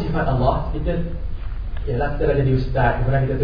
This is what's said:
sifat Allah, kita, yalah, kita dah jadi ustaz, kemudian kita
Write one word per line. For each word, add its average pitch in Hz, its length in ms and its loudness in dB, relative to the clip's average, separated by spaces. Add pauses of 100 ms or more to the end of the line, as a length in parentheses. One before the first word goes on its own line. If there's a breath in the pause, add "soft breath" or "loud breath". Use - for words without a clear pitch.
sifat - 240 -2
Allah, 123 300 2 (180)
kita, 175 200 -2 (920)
yalah, 120 320 -2
kita 156 120 0
dah 135 120 2
jadi 131 160 2
ustaz, 110 340 2 (100)
kemudian 131 280 2
kita - 140 -2